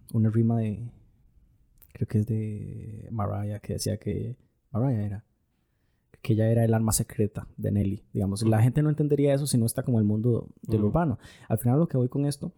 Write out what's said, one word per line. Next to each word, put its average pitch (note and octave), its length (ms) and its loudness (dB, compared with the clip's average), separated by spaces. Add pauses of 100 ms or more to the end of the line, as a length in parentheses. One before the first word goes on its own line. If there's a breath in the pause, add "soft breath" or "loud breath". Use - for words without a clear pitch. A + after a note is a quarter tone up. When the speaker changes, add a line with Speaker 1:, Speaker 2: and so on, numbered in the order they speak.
(120)
Speaker 1:
una A2 180 4
rima A2+ 280 2
de, A2 300 -4 (1040)
creo - 160 -6
que G#2+ 100 0
es G#2+ 80 0
de G#2+ 840 -8
Mariah, G#2 500 -4
que - 140 -8
decía G2+ 240 -4
que, G#2+ 380 -6 (340)
Mariah A2+ 360 -2
era, G2+ 180 -10 (1000)
que A#2 120 2
ella A2 140 4
era A#2 160 4
el A2+ 100 4
alma A2 180 2
secreta - 640 -2
de G#2+ 160 -4
Nelly, G2+ 400 0
digamos. G2 300 -2
La A2 160 4
Speaker 2:
Ujú. A2 60 6
Speaker 1:
gente B2+ 180 4
no D3+ 80 2
entendería C#3+ 440 2
eso C#3+ 120 0
si C3 120 2
no A2+ 80 4
está A#2+ 160 -4
como A#2+ 160 2
el A2 60 4
mundo G#2+ 440 2 (140)
del A2 180 0
Speaker 2:
Ujú. G#2 80 2
Speaker 1:
urbano. D3+ 300 0 (300 loud breath)
Al A2+ 100 0
final B2 200 2
lo E3 100 2
que - 80 -2
voy B2 120 2
con C#3+ 180 -2
esto, C#3+ 320 -6